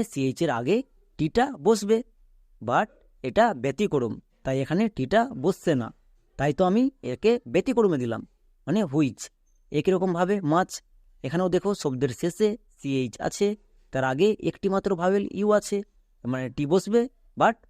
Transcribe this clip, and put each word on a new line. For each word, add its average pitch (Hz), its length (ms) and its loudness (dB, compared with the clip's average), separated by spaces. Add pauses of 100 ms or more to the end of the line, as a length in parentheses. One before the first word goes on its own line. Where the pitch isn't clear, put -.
(100)
সিএইচ 135 340 -4
এর 160 60 0 (100)
আগে 143 160 0 (420)
টিটা 160 260 0 (220)
বসবে, 208 300 2 (720)
but 170 200 2 (400)
এটা 202 160 4 (180)
ব্যতিক্রম, 135 520 0 (300)
তাই 135 180 -2
এখানে 165 200 0 (140)
টিটা 190 240 2 (240)
বসছে 180 360 0
না, 113 80 -4 (500)
তাই 143 200 0
তো 185 120 2
আমি 220 120 2 (320)
একে 214 180 2 (200)
ব্যতিক্রমে 196 500 2
দিলাম, 113 200 -4 (440)
মানে 190 140 0 (100)
হুইচ। 135 300 0 (580)
একই 170 160 0
রকমভাবে 180 420 0 (160)
মাছ, 180 180 2 (560)
এখানেও 175 280 0
দেখো 190 160 0 (120)
শব্দের 131 380 -2
শেষে 175 280 0 (320)
সিএইচ 131 340 -2 (120)
আছে, 202 200 -2 (460)
তার 131 200 -2
আগে 165 160 4 (220)
একটি - 240 -4
মাত্র 196 160 0 (100)
ভাওয়েল 196 240 2 (140)
ইউ 208 100 0 (100)
আছে, 202 200 -4 (540)
মানে 131 140 -4 (100)
টি 147 160 -2
বসবে, 196 280 2 (400)
but 208 160 4 (140)